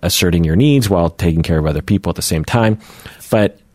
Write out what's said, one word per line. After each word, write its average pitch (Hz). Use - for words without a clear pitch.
asserting 85
your 80
needs 135
while 85
taking 82
care 80
of 78
other 76
people 95
at 82
the -
same 80
time. 110
But, 104